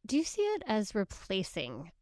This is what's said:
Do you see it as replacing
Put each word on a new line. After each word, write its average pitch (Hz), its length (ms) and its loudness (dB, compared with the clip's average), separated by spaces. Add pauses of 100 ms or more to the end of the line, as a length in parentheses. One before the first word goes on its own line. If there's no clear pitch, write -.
Do 262 100 2
you 320 80 4
see - 180 0
it 415 240 2
as 214 280 2
replacing 170 960 -2 (120)